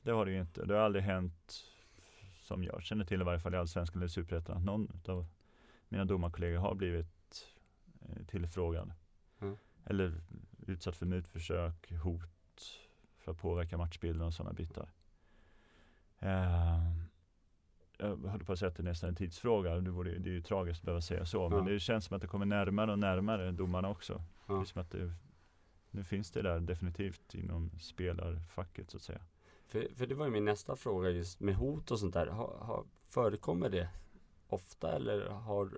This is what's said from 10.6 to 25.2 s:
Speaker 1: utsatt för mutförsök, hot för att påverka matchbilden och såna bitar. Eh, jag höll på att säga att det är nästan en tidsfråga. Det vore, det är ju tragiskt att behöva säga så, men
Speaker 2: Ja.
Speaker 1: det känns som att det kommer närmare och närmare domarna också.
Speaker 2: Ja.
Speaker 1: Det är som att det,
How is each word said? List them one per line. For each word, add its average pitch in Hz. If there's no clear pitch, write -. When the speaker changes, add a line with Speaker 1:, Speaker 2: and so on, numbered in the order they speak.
Speaker 1:
utsatt 92
för 87
mutförsök, 87
hot -
för -
att 85
påverka 85
matchbilden 85
och 80
såna -
bitar. 85
Eh, 87
jag 101
höll 101
på 101
att 90
säga 95
att 85
det -
är -
nästan 85
en 87
tidsfråga. 95
Det 92
vore, 90
det 92
är 90
ju 87
tragiskt 87
att -
behöva 85
säga 87
så, 90
men 101
Speaker 2:
Ja. 92
Speaker 1:
det 101
känns 110
som -
att 95
det 98
kommer 101
närmare 101
och 101
närmare 98
domarna 92
också. 90
Speaker 2:
Ja. 101
Speaker 1:
Det 95
är 95
som 95
att 87
det, 90